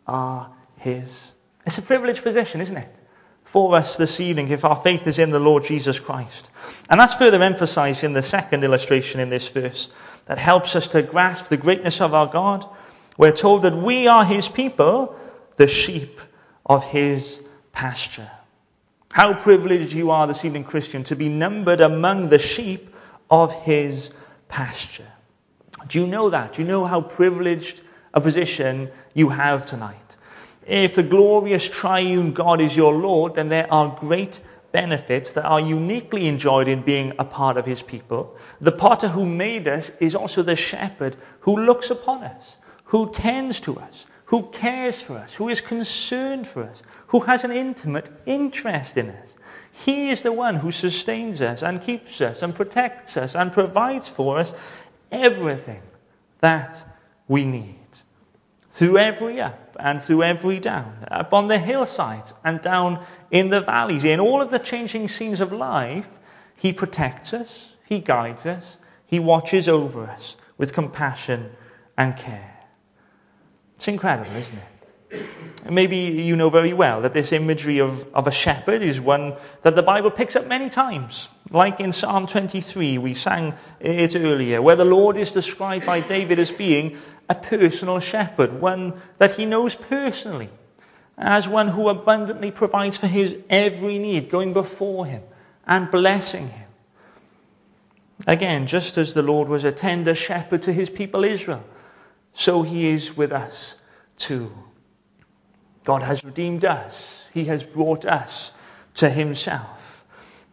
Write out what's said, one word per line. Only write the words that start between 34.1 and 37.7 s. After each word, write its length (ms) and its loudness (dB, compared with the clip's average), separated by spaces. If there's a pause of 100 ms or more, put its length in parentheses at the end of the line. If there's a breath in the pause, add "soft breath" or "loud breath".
benefits 600 -2
that 120 -4
are 160 2
uniquely 640 -2
enjoyed 400 2
in 160 0
being 360 -2
a 60 -2
part 320 -2
of 100 -4
his 160 -6